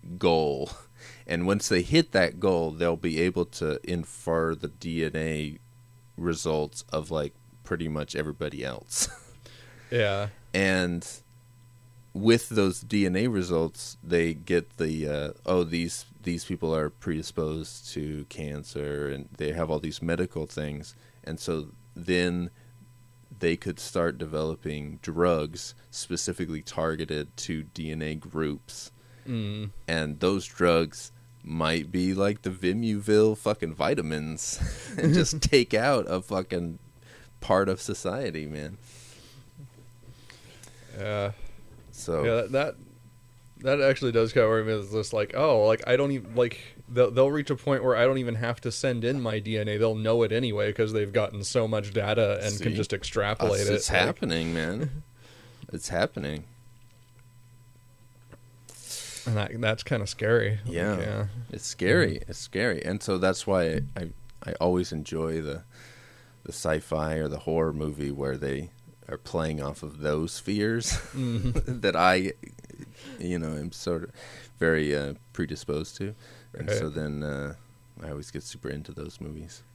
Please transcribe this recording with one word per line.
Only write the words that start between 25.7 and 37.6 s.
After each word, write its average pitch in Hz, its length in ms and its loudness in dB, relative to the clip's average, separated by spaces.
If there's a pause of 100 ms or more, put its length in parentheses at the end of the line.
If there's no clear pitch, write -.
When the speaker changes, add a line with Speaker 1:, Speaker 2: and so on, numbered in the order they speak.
Speaker 1:
specifically 85 720 -6
targeted 80 760 -4
to 78 280 -6
D 78 260 -8
N 78 100 -6
A 78 140 -4
groups. - 800 -6 (360)
Speaker 2:
Mm. 107 440 -6 (140)
Speaker 1:
And 78 340 -2
those 95 260 2
drugs 82 680 2 (320)
might 80 480 0
be 92 220 2
like 101 260 2
the 95 100 -4
Vimuville 107 840 4
fucking 85 380 -2
vitamins 78 840 -2 (360)
<laughs> - 20 -6
and - 160 4
just 160 300 4
Speaker 2:
<laughs> - 120 2
Speaker 1:
take 123 200 6
out 120 340 2
a 92 140 -2
fucking 90 560 -4 (640)
part 95 260 4